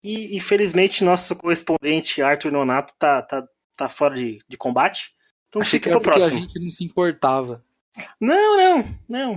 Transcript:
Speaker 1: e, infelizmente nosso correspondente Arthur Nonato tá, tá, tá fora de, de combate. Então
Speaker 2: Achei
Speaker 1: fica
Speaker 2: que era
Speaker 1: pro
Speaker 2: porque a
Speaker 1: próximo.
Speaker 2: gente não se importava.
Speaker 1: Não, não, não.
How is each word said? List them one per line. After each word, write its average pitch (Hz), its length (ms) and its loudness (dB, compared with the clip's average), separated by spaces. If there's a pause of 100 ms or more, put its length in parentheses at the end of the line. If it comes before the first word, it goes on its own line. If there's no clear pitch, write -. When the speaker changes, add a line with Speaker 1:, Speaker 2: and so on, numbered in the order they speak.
Speaker 1:
e, 208 340 -8
infelizmente 196 640 2
nosso 180 320 2
correspondente 160 840 -2
Arthur 143 300 0
Nonato 139 480 0
tá, 139 220 4
tá, 131 260 -8 (280)
tá 135 140 -6
fora 143 260 0
de, 117 320 -6
de 131 100 -18
combate. - 560 -2 (360)
Então 208 120 -4
Speaker 2:
Achei 156 180 0
Speaker 1:
fica - 100 -4
Speaker 2:
que - 40 -
era 160 60 4
Speaker 1:
pro - 120 2
Speaker 2:
porque 156 120 6
a 165 40 4
Speaker 1:
próximo. 110 200 -4
Speaker 2:
gente - 160 -12
não 170 80 -8
se - 120 -10
importava. 135 800 -2 (560)
Speaker 1:
Não, 403 380 4
não, 370 400 2 (120)
não. 247 280 -6